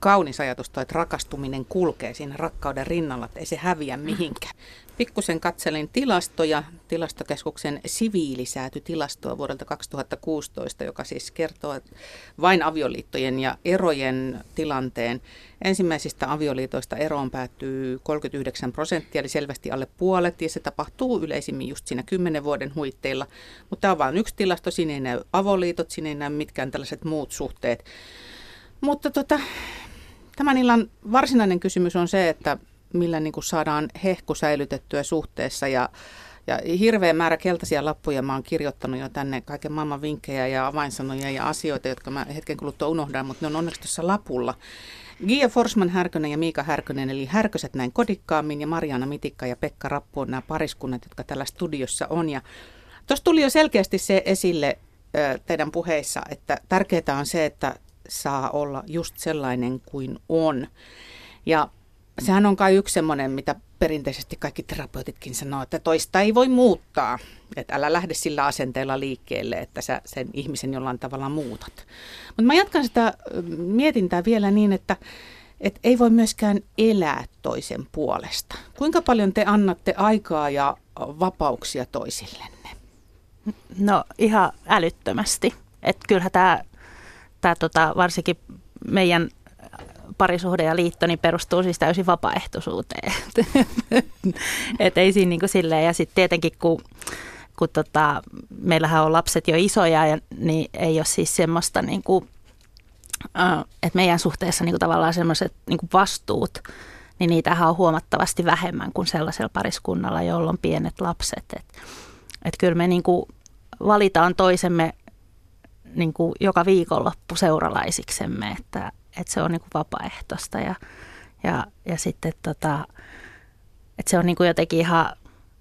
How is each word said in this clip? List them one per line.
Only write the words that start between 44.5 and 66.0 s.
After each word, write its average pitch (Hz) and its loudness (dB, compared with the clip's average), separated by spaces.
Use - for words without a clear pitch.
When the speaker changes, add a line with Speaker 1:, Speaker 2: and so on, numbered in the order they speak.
Speaker 1:
Gia 262 4
Forsman 214 2
Härkönen 175 -2
ja 147 -4
Miika 160 -2
Härkönen, 139 -4
eli 135 -6
Härköset 208 -2
näin 123 -4
kodikkaammin, 156 -2
ja 147 -6
Mariana 151 -2
Mitikka 143 -8
ja 123 -4
Pekka - -8
Rappu 143 -6
on 135 -6
nämä 127 -6
pariskunnat, 135 -6
jotka - -14
täällä 139 -8
studiossa 147 -6
on. 165 -2
Ja 139 -6
tuossa 285 -2
tuli 330 6
jo 269 4
selkeästi 247 4
se 190 2
esille, 170 0
ö, 143 0
teidän 156 -2
puheissa, 165 -2
että - -4
tärkeää 185 2
on 143 -4
se, 160 0
että 139 -4
saa 139 -4
olla 143 -4
just 160 -6
sellainen 127 -4
kuin 135 -8
on. 156 0
Ja 156 2
sehän 196 6
on 196 4
kai 190 6
yksi 196 2
semmoinen, 147 0
mitä 139 -4
perinteisesti 151 -4
kaikki - -8
terapeutitkin - -12
sanoo, 139 -6
että 156 -6
toista 160 2